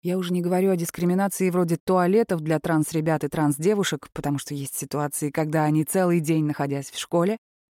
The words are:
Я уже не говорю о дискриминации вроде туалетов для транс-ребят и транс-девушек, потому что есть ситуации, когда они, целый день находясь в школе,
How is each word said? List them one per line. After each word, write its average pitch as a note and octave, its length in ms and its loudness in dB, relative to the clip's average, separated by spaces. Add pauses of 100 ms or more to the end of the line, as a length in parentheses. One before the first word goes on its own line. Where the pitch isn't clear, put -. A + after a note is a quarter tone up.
Я F3 160 -2
уже F3+ 160 -2
не F3 80 0
говорю F#3 300 2
о F#3 60 2
дискриминации F3+ 720 0
вроде E3+ 260 2
туалетов F#3 640 2
для D#3 180 0
транс-ребят D#3+ 640 0
и D3 40 -4
транс-девушек, D#3+ 880 0
потому C#3+ 260 -2
что - 160 -8
есть C#3 200 -8
ситуации, D3 540 -4
когда D3+ 360 0
они, D#3 180 4
целый F3 380 2
день D#3 240 2
находясь C#3 440 -4
в - 80 -14
школе, F3+ 400 0 (320)